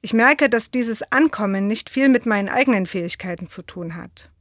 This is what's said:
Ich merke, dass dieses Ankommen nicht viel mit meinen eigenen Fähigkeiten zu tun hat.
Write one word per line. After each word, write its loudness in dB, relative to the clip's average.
Ich -6
merke, 4
dass 0
dieses -4
Ankommen 2
nicht -4
viel 2
mit 2
meinen 0
eigenen 2
Fähigkeiten -8
zu -14
tun -12
hat. -18